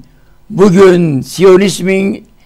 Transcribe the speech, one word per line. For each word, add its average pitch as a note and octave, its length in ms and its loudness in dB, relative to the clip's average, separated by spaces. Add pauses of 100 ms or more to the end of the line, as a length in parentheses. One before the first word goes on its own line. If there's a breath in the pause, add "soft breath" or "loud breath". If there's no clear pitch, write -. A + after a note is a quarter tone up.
(500)
bugün F3 720 2
Siyonizmin, F#3+ 1040 -2 (200)